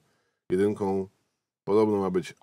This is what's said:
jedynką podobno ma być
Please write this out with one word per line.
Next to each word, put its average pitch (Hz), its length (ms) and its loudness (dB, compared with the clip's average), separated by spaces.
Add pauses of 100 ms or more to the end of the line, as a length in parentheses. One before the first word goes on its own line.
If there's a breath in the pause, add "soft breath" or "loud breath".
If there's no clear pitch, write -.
(500)
jedynką 98 580 0 (560)
podobno 107 340 2
ma 95 120 -2
być 90 320 -4